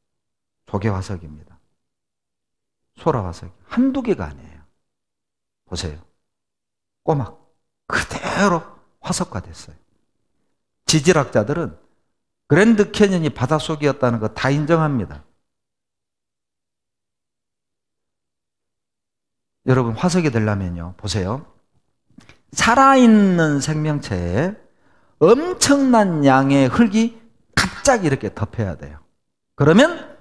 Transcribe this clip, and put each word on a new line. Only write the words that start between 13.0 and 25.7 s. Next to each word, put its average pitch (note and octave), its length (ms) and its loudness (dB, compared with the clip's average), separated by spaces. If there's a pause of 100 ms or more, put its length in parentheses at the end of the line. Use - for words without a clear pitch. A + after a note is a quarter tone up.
바닷속이었다는 C#3 880 -2
거 G#2+ 140 -6
다 - 160 -2
인정합니다. C#3+ 760 -2 (4000)
여러분, B2+ 280 2
화석이 E3+ 360 0
되려면요, G2 640 -4
보세요. G2+ 500 -6 (1080)
살아있는 G#3+ 1080 4
생명체에 D3 960 -4 (640)
엄청난 A#3+ 1040 2